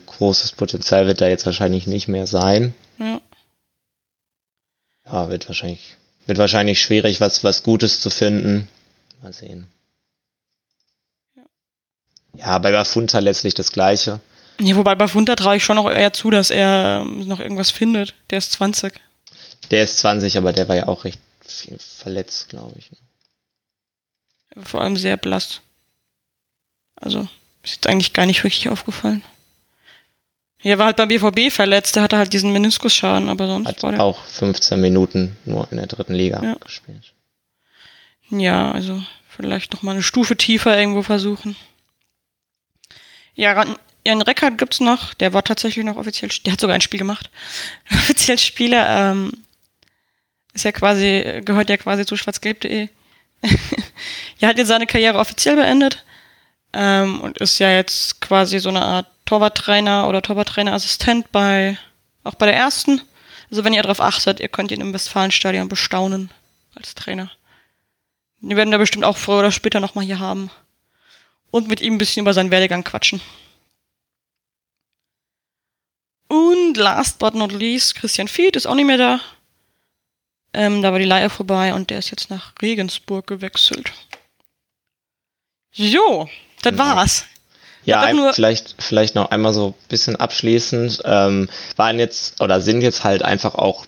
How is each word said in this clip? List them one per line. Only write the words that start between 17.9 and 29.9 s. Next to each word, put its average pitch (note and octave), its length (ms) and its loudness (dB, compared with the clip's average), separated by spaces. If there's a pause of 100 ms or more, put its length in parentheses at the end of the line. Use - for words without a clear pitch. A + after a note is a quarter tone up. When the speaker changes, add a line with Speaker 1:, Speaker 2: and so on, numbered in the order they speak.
Speaker 2:
Der F#3+ 80 -2
ist - 160 -4
zwanzig. G3 400 -2 (800)
Speaker 1:
Der G#2+ 120 4
ist - 160 -2
zwanzig, G2+ 380 0
aber F#2 160 0
der F2+ 160 0
war F2+ 80 2
ja F2 100 -2
auch - 160 -4
recht F#2 160 -10 (260)
viel - 340 -18
verletzt, - 680 -12
glaub A#1 300 -18
ich. - 140 -20 (1700)
Speaker 2:
Vor - 200 -8
allem G3 160 -4
sehr F#3 180 -4
blass. - 460 -6 (1400)
Also, - 240 -6 (420)
ist - 120 -12
jetzt - 120 -2
eigentlich F#3 240 2
gar F3+ 140 2
nicht F#3 180 2
wirklich G3+ 240 -2
aufgefallen. G#3+ 560 -4 (1400)